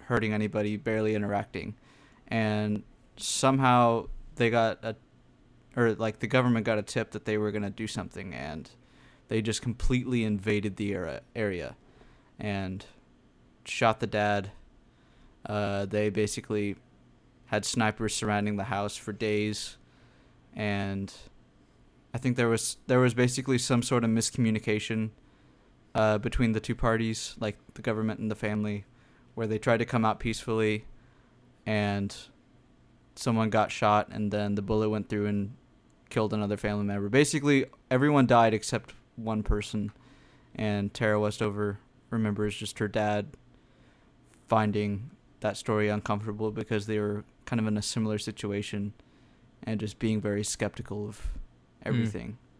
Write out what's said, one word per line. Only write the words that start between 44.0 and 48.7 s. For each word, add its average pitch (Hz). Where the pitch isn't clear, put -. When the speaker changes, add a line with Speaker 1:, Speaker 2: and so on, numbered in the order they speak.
Speaker 1:
finding 104
that 101
story 107
uncomfortable 104
because 107
they 107
were 104
kind 120
of 110
in 107
a 104
similar 107
situation 101